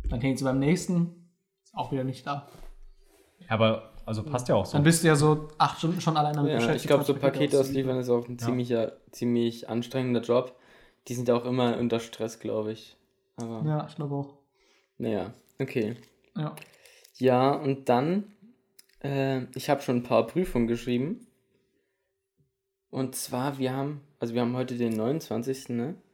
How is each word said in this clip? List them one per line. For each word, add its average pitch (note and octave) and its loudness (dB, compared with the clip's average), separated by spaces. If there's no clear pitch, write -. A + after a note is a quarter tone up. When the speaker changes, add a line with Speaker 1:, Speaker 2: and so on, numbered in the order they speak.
Speaker 1:
Dann A#2+ -2
klingelst C3 0
du - -2
beim C3+ 2
nächsten, E3+ 0
ist - -20
auch D3+ -6
wieder C3 -2
nicht C3 -6
da. C#3+ -8
Speaker 2:
Ja, - -12
aber, A2 2
also A2 -4
passt B2+ -4
ja C#3 4
auch G2 4
so. - -10
Speaker 1:
Dann D3 4
bist E3 6
du E3 6
ja D#3 8
so D3+ 4
acht D3 2
Stunden E3+ -2
schon D#3 2
alleine D3 0
damit D3 0
Speaker 3:
Ja, C3 0
Speaker 1:
beschäftigt, A#2 2
Speaker 3:
ich - -8
glaub, C#3+ 6
so C#3+ 2
Speaker 1:
Pakete C#3 0
Speaker 3:
Pakete C#3+ 4
Speaker 1:
auszuliefern. C3+ 0
Speaker 3:
ausliefern B2 2
ist A#2+ -10
auch B2 -14
ein B2 -8
Speaker 2:
Ja. A#2 -4
Speaker 3:
ziemlicher, A#2+ 0
ziemlich A#2 -2
anstrengender A#2+ -2
Job. B2 0
Die B2 -8
sind B2 -2
auch A#2+ 4
immer B2 2
unter A#2 0
Stress, - -8
glaub G#2+ -4
ich. - -12
Aber A2+ -6
Speaker 1:
Ja, D3+ -2
ich - -18
glaub C#3+ -6
auch. C#3 -6
Speaker 3:
naja, G#2+ -4
okay. A#2+ -2
Speaker 1:
Ja. D#3 -6
Speaker 3:
Ja, B2+ 4
und C#3 -2
dann, D#3 2
äh, C3+ -2
ich C3 -6
hab C#3 2
schon B2 0
ein A#2+ 0
paar A2+ 4
Prüfungen B2 0
geschrieben. B2 -2
Und C3 -4
zwar, C#3 -4
wir B2+ 0
haben, C#3+ -4
also A#2 -4
wir A#2+ 0
haben A#2+ 0
heute B2+ -4
den A#2 0
neunundzwanzigsten, B2 -4
ne? C3+ -4